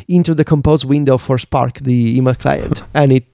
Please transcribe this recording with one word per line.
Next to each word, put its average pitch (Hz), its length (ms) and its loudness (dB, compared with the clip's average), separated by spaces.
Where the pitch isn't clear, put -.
into 175 260 2
the 156 100 0
compose 151 400 0
window 135 360 0
for 131 180 -2
Spark, 123 400 -4
the 123 400 0
email 127 160 2
client, - 540 -4
<laughs> - 80 -18
and 143 160 4
it 127 220 2